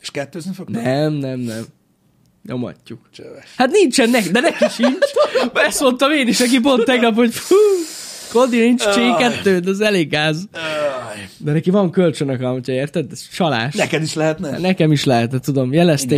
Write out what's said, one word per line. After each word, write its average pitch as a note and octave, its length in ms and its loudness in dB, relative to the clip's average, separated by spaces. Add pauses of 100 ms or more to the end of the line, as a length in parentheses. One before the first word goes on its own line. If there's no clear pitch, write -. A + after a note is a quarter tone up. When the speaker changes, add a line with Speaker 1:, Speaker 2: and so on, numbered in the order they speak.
Speaker 1:
És - 100 -12
kettőzni D3+ 440 -10
fogtok? A#2 280 -8
Speaker 2:
Nem, C#3+ 300 0
nem, C3+ 280 -4
nem. A2+ 240 -6 (800)
Nyomatjuk. A#2+ 580 -10 (120)
Speaker 1:
Csöves. - 320 -20 (120)
Speaker 2:
Hát B3+ 140 -6
nincsen C4+ 400 2
neki, G#3+ 200 0
de A3+ 100 2
neki D#4 300 0
sincs. C#4 340 0 (320)
Speaker 1:
<laughs> D4+ 300 0
Speaker 2:
Ezt - 140 -2
mondtam C4+ 320 2
én C4+ 160 2
is - 100 0
neki B3 220 2
pont B3+ 240 2
tegnap, A#3 300 2
hogy A#3 200 2
fú. - 200 0 (760)
Cody A#3+ 300 2
nincs A#3+ 240 4
Speaker 1:
Aj. G#3 80 2
Speaker 2:
C A#3+ 260 2
kettő, F#3+ 520 0
az G3 100 -2
elég G3 280 0
gáz. D#3 440 -2
Speaker 1:
Aj. C#3 760 -6 (100)
Speaker 2:
De D3 140 -4
neki D#3+ 180 0
van F#3+ 200 2
kölcsönökölcsönökölcsönökölcsön, C3 840 -2
érted? C#3 380 -4
Ez - 160 -16
csalás. C#3 460 -2
Speaker 1:
Neked D#3 280 0
is D#3 120 -4
lehetne? D#3 440 -2
Speaker 2:
Nekem E3+ 340 2
is C#3+ 120 2
lehetne, B2 340 2
tudom. C3 340 -2
Jelezték D3 460 2